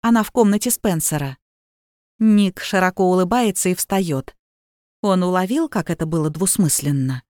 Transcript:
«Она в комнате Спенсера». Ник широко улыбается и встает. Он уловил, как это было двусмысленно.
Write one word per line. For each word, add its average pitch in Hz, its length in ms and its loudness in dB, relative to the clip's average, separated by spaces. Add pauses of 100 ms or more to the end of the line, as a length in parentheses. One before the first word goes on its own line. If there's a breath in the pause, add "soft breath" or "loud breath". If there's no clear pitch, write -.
«Она 226 240 2
в - 80 -10
комнате 208 380 2
Спенсера». 151 680 -2 (800)
Ник 208 420 4
широко 185 480 0
улыбается 185 600 0
и 180 60 0
встает. 175 600 -4 (680)
Он 190 200 2
уловил, 185 460 0
как 175 220 -4
это 165 160 -4
было 156 240 -2
двусмысленно. 143 1000 -2